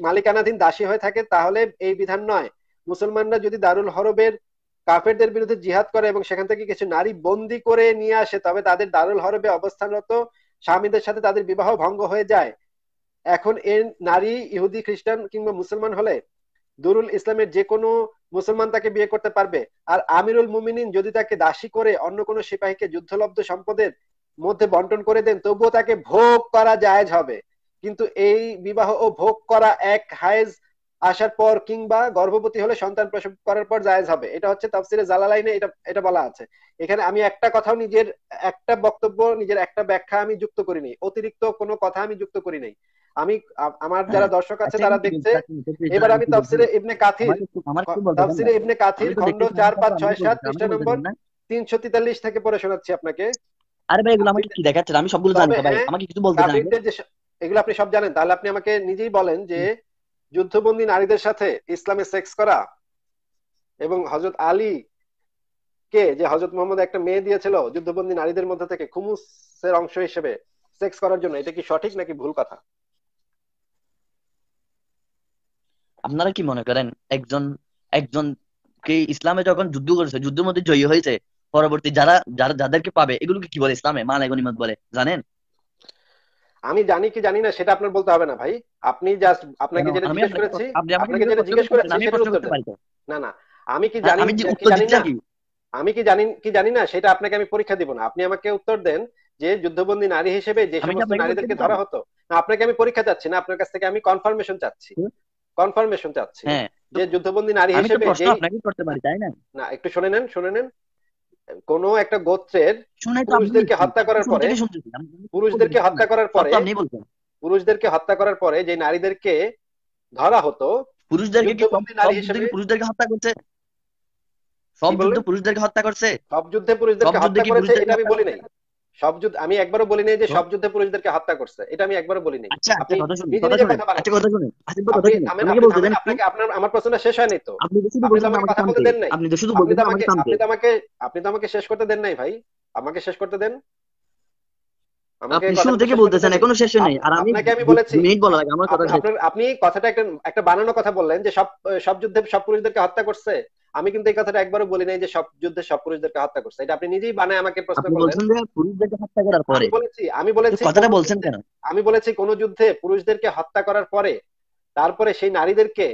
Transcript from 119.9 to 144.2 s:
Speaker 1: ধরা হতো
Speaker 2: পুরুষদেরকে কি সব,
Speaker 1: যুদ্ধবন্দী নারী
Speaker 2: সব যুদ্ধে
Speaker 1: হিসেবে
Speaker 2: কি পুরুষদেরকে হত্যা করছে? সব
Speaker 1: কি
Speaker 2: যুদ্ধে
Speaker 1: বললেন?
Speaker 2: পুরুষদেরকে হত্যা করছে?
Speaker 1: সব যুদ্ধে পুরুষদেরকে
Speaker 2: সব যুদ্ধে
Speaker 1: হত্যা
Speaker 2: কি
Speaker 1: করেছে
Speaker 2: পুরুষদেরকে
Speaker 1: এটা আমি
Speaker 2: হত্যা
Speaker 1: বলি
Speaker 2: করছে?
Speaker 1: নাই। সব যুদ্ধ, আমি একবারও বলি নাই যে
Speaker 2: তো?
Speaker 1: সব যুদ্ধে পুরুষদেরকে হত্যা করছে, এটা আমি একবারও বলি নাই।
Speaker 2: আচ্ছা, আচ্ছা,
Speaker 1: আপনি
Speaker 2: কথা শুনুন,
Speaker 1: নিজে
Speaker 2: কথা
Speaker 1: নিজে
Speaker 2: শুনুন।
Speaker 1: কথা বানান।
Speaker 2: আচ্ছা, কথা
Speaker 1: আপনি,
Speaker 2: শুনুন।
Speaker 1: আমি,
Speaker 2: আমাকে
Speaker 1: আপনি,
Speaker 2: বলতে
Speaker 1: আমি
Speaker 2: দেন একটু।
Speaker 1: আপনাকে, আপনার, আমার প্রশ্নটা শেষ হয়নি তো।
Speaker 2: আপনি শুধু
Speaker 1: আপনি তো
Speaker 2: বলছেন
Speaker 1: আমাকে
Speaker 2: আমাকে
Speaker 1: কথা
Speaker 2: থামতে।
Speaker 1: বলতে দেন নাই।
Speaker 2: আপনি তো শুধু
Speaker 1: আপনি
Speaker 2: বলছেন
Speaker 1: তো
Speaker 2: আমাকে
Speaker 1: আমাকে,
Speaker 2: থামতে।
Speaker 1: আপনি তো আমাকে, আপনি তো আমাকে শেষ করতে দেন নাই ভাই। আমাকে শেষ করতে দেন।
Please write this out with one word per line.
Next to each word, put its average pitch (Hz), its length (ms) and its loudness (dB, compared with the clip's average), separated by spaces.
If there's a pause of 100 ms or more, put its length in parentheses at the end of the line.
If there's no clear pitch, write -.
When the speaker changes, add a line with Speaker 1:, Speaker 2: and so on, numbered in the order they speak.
Speaker 1:
ধরা 175 280 4
হতো 151 440 -2 (240)
Speaker 2:
পুরুষদেরকে 208 440 2
কি - 0 -
সব, 214 60 -8
Speaker 1:
যুদ্ধবন্দী 214 340 0
নারী 208 140 2
Speaker 2:
সব 202 60 4
যুদ্ধে 202 80 -2
Speaker 1:
হিসেবে 202 240 -4
Speaker 2:
কি 240 60 -4
পুরুষদেরকে 208 320 -2
হত্যা 226 220 -2
করছে? 220 240 -4
সব - 1600 -10
Speaker 1:
কি 196 60 0
Speaker 2:
যুদ্ধে 190 100 0
Speaker 1:
বললেন? 226 160 2
Speaker 2:
পুরুষদেরকে 196 380 -2
হত্যা 214 220 0
করছে? 208 360 -2 (120)
Speaker 1:
সব 165 220 -4
যুদ্ধে 220 240 0
পুরুষদেরকে 220 300 2
Speaker 2:
সব 214 80 4
যুদ্ধে 180 160 2
Speaker 1:
হত্যা 208 140 2
Speaker 2:
কি 220 60 0
Speaker 1:
করেছে 233 120 4
Speaker 2:
পুরুষদেরকে 208 220 4
Speaker 1:
এটা 220 100 2
আমি 226 100 0
Speaker 2:
হত্যা 214 120 2
Speaker 1:
বলি 214 80 0
Speaker 2:
করছে? 175 140 -4
Speaker 1:
নাই। - 120 -20 (520)
সব 156 180 0
যুদ্ধ, 208 160 -4
আমি 165 200 -2
একবারও 202 300 0
বলি 208 180 0
নাই 214 140 2
যে 214 100 2
Speaker 2:
তো? - 60 -2
Speaker 1:
সব 175 160 0
যুদ্ধে 202 200 -2
পুরুষদেরকে 196 400 -2
হত্যা 160 260 -2
করছে, 127 340 -12
এটা 165 140 -4
আমি 196 120 -2
একবারও 175 260 -4
বলি 143 180 -4
নাই। 107 120 -14
Speaker 2:
আচ্ছা, 208 220 0
আচ্ছা, 165 100 -2
Speaker 1:
আপনি 190 160 -2
Speaker 2:
কথা 160 160 -2
শুনুন, 180 140 -8
Speaker 1:
নিজে - 160 0
Speaker 2:
কথা 202 100 4
Speaker 1:
নিজে 508 80 6
Speaker 2:
শুনুন। 190 120 4
Speaker 1:
কথা 214 100 -4
বানান। 190 140 0
Speaker 2:
আচ্ছা, 202 120 -2
কথা 208 160 2
Speaker 1:
আপনি, 208 60 0
Speaker 2:
শুনুন। 156 180 -2 (800)
Speaker 1:
আমি, 185 100 -4
Speaker 2:
আমাকে 185 80 0
Speaker 1:
আপনি, 226 120 4
Speaker 2:
বলতে 220 140 6
Speaker 1:
আমি 180 80 4
Speaker 2:
দেন 214 80 2
একটু। 202 80 0
Speaker 1:
আপনাকে, 220 240 -2
আপনার, 220 280 0
আমার 196 180 -2
প্রশ্নটা 233 300 0
শেষ 233 200 0
হয়নি 214 260 2
তো। 104 160 -10
Speaker 2:
আপনি 196 180 0
শুধু 202 80 -2
Speaker 1:
আপনি 226 140 -2
তো 247 60 0
Speaker 2:
বলছেন 214 200 4
Speaker 1:
আমাকে 214 120 2
Speaker 2:
আমাকে 202 140 0
Speaker 1:
কথা 208 80 0
Speaker 2:
থামতে। 196 180 2
Speaker 1:
বলতে 233 80 4
দেন 240 120 4
নাই। 180 100 0
Speaker 2:
আপনি 165 200 -2
তো 165 80 0
শুধু 214 160 -2
Speaker 1:
আপনি 190 80 4
Speaker 2:
বলছেন 175 160 4
Speaker 1:
তো 226 40 4
Speaker 2:
আমাকে 202 120 2
Speaker 1:
আমাকে, 202 160 -2
Speaker 2:
থামতে। 190 120 2
Speaker 1:
আপনি 208 160 0
তো 220 60 4
আমাকে, 220 260 2 (300)
আপনি 170 220 -8
তো 196 80 -4
আমাকে 208 180 -6
শেষ 202 200 -4
করতে 220 180 -2
দেন 214 140 -2
নাই 196 160 -4
ভাই। 135 160 -6 (440)
আমাকে 147 260 -8
শেষ 180 160 -8
করতে 196 200 -6
দেন। 220 160 -4 (1700)